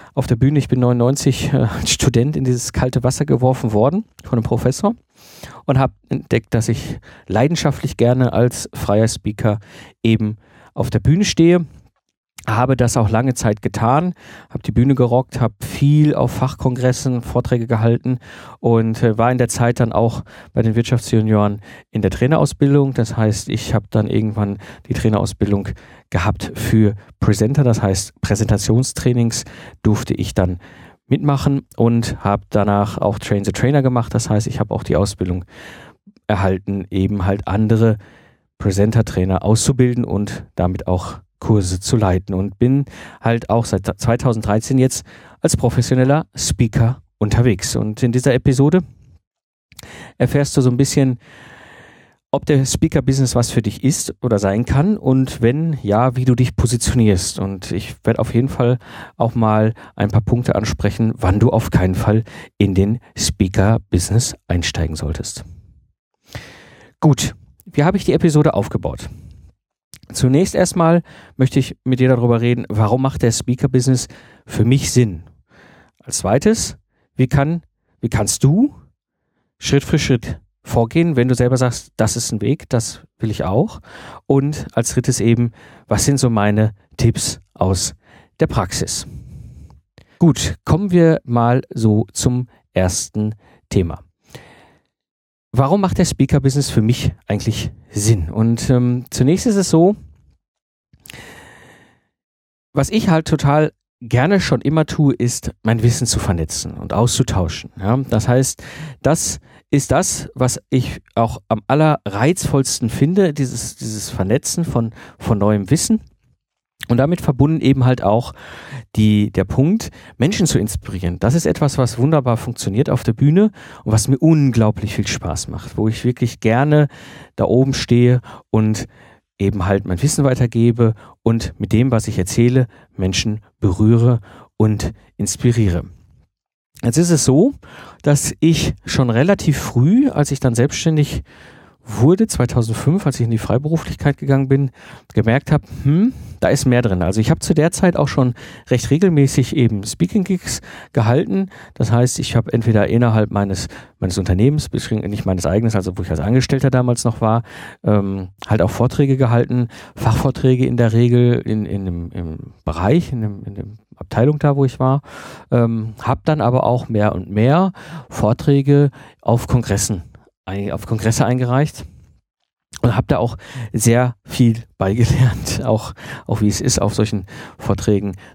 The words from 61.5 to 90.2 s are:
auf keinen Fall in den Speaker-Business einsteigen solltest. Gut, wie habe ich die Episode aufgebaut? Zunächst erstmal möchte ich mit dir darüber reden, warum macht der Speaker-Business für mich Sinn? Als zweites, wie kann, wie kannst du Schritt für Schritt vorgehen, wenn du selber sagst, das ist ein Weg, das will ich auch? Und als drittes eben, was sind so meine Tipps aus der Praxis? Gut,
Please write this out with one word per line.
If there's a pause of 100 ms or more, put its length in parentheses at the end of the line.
auf
keinen
Fall (340)
in
den (180)
Speaker-Business (100)
einsteigen
solltest. (1600)
Gut, (300)
wie
habe
ich
die
Episode
aufgebaut? (1000)
Zunächst
erstmal (360)
möchte
ich (100)
mit
dir
darüber
reden,
warum
macht
der
Speaker-Business (360)
für
mich
Sinn? (840)
Als
zweites, (400)
wie
kann, (380)
wie
kannst
du (840)
Schritt
für
Schritt (240)
vorgehen,
wenn
du
selber
sagst,
das
ist
ein
Weg,
das (180)
will
ich
auch? (460)
Und
als
drittes
eben, (340)
was
sind
so
meine (260)
Tipps (140)
aus (440)
der
Praxis? (1120)
Gut, (100)